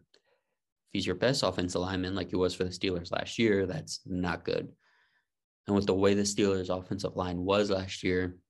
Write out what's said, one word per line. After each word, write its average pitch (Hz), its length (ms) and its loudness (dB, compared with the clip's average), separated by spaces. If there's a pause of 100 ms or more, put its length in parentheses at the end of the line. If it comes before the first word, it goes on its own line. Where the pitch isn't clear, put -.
(120)
If - 800 -20
he's 98 140 -2
your 90 100 -2
best 120 260 2
offensive 90 380 0
lineman, 92 340 -2
like 90 160 -4
he - 60 -2
was 90 180 2
for 95 100 -2
the 90 60 -4
Steelers 87 400 -4
last - 280 -4
year, 101 280 4
that's 80 380 -8
not 90 400 -4
good. - 260 -2 (960)
And 104 80 2
with 98 120 4
the 101 80 4
way 101 200 6
the 101 80 4
Steelers' 95 540 2
offensive 92 400 -4
line 90 220 -2
was 98 320 4
last 95 320 -2
year, 90 340 0 (140)